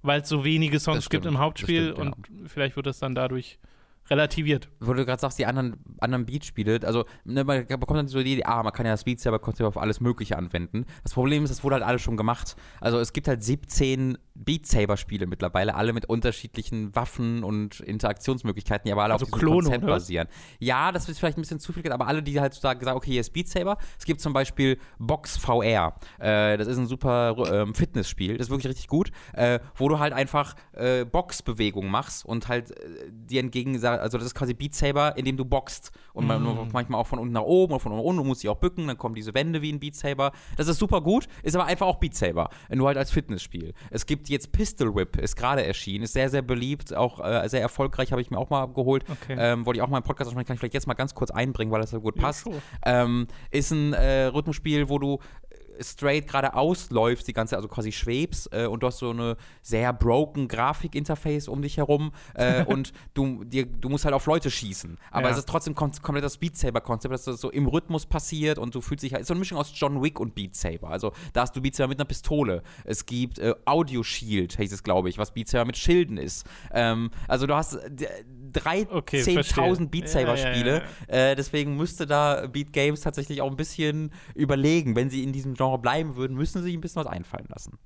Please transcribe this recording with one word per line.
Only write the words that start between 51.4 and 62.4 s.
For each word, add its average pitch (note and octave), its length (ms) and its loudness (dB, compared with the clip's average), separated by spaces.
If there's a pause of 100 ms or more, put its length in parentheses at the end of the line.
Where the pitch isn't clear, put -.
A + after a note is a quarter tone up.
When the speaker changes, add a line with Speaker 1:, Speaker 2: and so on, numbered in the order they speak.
Speaker 2:
weil A2 80 2
das A2 100 -2
so A2+ 100 -4
gut G#2+ 160 -2
Speaker 1:
Ja, - 60 2
Speaker 2:
passt. C#3+ 220 -2
Speaker 1:
sure. F3 160 -6 (240)
Speaker 2:
Ähm, B2 440 4 (220)
ist C#3+ 200 2
ein, D3 240 2
äh, C3+ 320 6
Rhythmusspiel, D3 640 0
wo C#3+ 80 2
du C#3 220 0 (580)
straight C#3+ 480 0
geradeaus C#3 640 2
läufst A#2 400 2
die - 60 -6
ganze A2+ 160 0
Zeit, G#2+ 80 0
also G#2 100 -6
quasi A2 240 -4
schwebst, B2+ 580 -2
äh, A#2 140 -2
und A2+ 180 -2
du B2+ 40 2
hast B2 100 0
so B2 140 -4
eine A#2 260 -2 (240)
sehr A#2+ 320 0
broken C3+ 560 2
Grafikinterface D3 1000 -2
um C#3 120 -4
dich C#3+ 160 -4
herum, D3 360 2 (200)
äh, B2+ 320 4